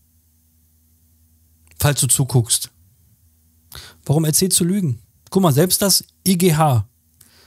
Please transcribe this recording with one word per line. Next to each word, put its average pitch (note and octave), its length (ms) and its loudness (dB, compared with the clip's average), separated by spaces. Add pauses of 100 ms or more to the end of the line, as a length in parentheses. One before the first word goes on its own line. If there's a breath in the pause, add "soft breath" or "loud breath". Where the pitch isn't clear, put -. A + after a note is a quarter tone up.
(1800)
Falls C#3+ 220 0
du C3+ 60 -2
zuguckst. - 640 -2 (1300 loud breath)
Warum D3+ 220 0
erzählst F3+ 340 0
du F3 40 -2
Lügen? F3 360 -2 (300)
Guck F#3+ 120 0
mal, D#3+ 100 4
selbst F3 280 2
das G3 240 0 (220)
I F#3+ 100 2
G E3+ 180 2
H C#3+ 320 2 (600 soft breath)